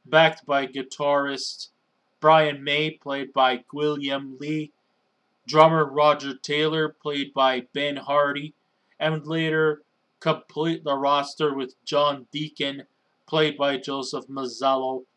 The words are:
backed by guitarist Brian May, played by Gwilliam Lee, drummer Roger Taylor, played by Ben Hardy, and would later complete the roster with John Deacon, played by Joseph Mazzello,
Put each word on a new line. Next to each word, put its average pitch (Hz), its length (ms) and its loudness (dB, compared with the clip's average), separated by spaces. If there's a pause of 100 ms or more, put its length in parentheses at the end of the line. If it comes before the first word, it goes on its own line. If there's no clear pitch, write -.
backed 160 400 4
by 139 200 0
guitarist 139 1000 -4 (520)
Brian 151 440 4
May, 151 260 0
played 139 440 -8
by 131 240 2 (120)
Gwilliam 139 680 -4
Lee, 151 320 -8 (760)
drummer 156 380 6
Roger 143 500 2
Taylor, 156 540 -2
played 143 460 -8
by 131 400 0
Ben 143 220 -4
Hardy, 143 580 -2 (440)
and 156 160 0
would 147 120 -8
later 156 560 0 (360)
complete 160 640 -4
the 143 140 -2
roster 143 580 -2
with 131 200 -8 (100)
John 147 480 -2
Deacon, 143 520 -8 (420)
played 156 300 0
by 139 200 0
Joseph 135 500 -8
Mazzello, 131 800 -4 (120)